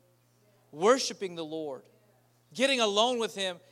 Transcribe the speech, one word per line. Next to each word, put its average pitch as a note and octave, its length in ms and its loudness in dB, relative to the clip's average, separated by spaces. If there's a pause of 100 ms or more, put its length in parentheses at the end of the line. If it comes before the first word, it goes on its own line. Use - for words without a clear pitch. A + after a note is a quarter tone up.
(720)
worshiping G3+ 640 0
the E3 100 -8
Lord, D3+ 380 -8 (720)
getting B3+ 260 2
alone A3+ 400 2
with A3 160 -4
Him, F#3 220 -6 (140)